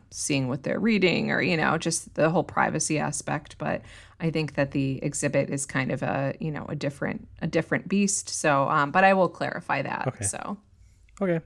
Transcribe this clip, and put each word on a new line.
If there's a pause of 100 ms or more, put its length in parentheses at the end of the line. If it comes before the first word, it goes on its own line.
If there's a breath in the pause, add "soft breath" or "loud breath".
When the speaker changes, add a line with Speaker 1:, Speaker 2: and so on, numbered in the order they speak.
(100)
Speaker 1:
seeing
what
they're
reading
or,
you
know,
just
the
whole
privacy
aspect.
But (400 loud breath)
I
think
that
the
exhibit
is
kind
of
a,
you
know,
a
different, (140)
a
different
beast.
So,
um,
but
I
will
clarify
that.
Speaker 2:
Okay.
Speaker 1:
So. (640)
Speaker 2:
Okay.